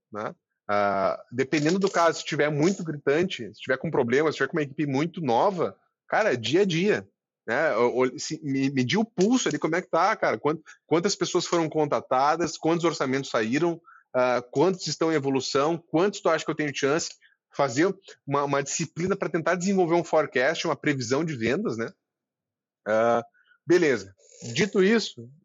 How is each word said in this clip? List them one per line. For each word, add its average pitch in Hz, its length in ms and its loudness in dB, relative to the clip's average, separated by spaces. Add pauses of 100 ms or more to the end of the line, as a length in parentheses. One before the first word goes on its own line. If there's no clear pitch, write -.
(120)
né? 110 220 -8 (340)
Ah, 101 640 0
dependendo 147 460 0
do 196 140 0
caso, 165 260 2
se - 80 -12
tiver 147 240 -2
muito 160 340 0
gritante, 151 680 -2
se - 80 -20
tiver 127 160 -2
com 165 140 -6
problema, 143 400 2
se 143 60 -8
tiver 135 120 0
com 170 80 -4
uma 151 60 0
equipe 143 240 -4
muito 151 340 -2
nova, 143 560 0 (300)
cara, 185 280 0
dia 123 260 0
a 208 40 4
dia, 170 420 0 (380)
né? 131 300 0
O, 120 260 2
o, 131 180 0
se, - 240 -8
me-, 135 280 -2
medir 131 260 0
o 220 80 2
pulso 226 420 2
ali, 151 120 -2
como 160 160 -2
é 180 80 0
que - 80 -20
tá, 185 240 2
cara? 131 240 0
Quant-, 160 240 -2 (240)
quantas 170 280 0
pessoas 170 300 -2
foram 165 240 0
contatadas, 147 880 0
quantos 160 260 0
orçamentos 139 460 -2
saíram, 147 500 0 (320)
ah, 127 300 2 (100)
quantos 185 360 2
estão 160 240 -2
em 160 40 2
evolução, 143 640 0
quantos 196 420 0
tu 185 100 0
acha 160 140 2
que - 60 -4
eu 151 60 -4
tenho 147 200 -4
chance? 143 360 0 (420)
Fazer 147 400 2 (320)
uma, 143 200 0
uma 139 180 0
disciplina 170 500 -4
pra 180 140 -2
tentar 165 280 0
desenvolver 180 400 2
um 170 100 2
forecast, 147 600 0
uma 160 80 0
previsão 135 480 -2
de 160 140 -4
vendas, 127 400 -2
né? 117 160 -8 (960)
Ah, 117 340 2 (460)
beleza. 135 480 2 (380)
Dito 196 280 2
isso, 190 480 0 (160)